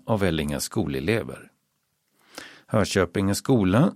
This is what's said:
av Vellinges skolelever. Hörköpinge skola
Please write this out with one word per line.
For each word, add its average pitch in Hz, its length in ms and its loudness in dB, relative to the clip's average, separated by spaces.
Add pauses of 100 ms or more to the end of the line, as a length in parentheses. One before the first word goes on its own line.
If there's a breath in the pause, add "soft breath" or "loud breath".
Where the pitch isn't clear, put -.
av 113 140 0
Vellinges 76 440 -2
skolelever. 76 880 -4 (1160 loud breath)
Hörköpinge 98 680 0
skola 113 600 2